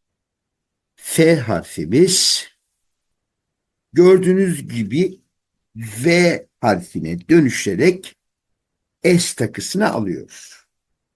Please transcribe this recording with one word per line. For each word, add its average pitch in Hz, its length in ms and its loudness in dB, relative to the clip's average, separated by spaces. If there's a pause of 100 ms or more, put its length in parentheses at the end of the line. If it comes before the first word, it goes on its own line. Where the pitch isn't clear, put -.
(960)
F 160 400 2
harfimiz 113 1120 0 (1500)
gördüğünüz 180 760 2
gibi 117 540 -4 (540)
V 135 720 0 (140)
harfine 87 680 -4
dönüşerek 147 840 0 (880)
S 175 320 0
takısını - 560 -4
alıyor. - 760 -10 (480)